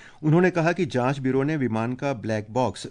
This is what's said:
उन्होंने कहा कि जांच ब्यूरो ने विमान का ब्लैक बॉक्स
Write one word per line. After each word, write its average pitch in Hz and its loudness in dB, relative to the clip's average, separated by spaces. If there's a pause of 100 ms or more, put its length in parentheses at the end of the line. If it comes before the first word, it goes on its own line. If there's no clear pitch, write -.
(240)
उन्होंने 170 6
कहा 170 2
कि 180 -2
जांच 127 0
ब्यूरो 131 0
ने 156 -2
विमान 117 -2
का 139 -4
ब्लैक 107 -4
बॉक्स 120 -2